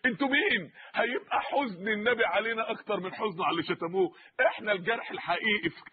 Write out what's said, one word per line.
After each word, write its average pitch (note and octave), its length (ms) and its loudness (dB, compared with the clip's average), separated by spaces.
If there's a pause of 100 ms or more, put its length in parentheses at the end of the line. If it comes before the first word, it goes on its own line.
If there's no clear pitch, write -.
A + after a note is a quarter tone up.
انتوا B3+ 220 2
مين؟" C4 440 2 (240)
هيبقى - 460 0
حزن G#3 460 -2
النبي A3 380 2
علينا G#3+ 460 0
اكتر G#3+ 280 -4
من F3+ 140 -6
حزنه F#3+ 320 -2
على D3+ 60 2
اللي E3 120 -2
شتموه. F3 480 0 (360)
احنا - 240 0
الجرح G#3 400 -2
الحقيقي F3 580 0
في - 120 -16 (120)